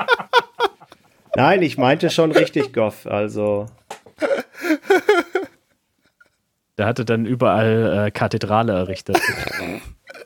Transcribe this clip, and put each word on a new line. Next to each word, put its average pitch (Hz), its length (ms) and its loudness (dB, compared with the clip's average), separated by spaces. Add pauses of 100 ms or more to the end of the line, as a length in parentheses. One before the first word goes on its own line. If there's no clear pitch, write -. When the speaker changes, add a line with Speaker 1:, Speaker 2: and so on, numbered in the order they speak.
(1400)
Speaker 1:
Nein, 170 260 4
ich 143 140 -2
meinte 147 340 2
schon 160 220 2
richtig 143 400 0
Goth, 110 340 -2
also. 104 600 -2 (3000)
Speaker 2:
Der 104 100 0
hatte 120 180 -2
dann 113 200 0
überall, 110 840 2
äh, 104 40 -2
Kathedrale 110 600 0
errichtet. 92 520 -2
Speaker 3:
<laughs> 906 60 -2 (960)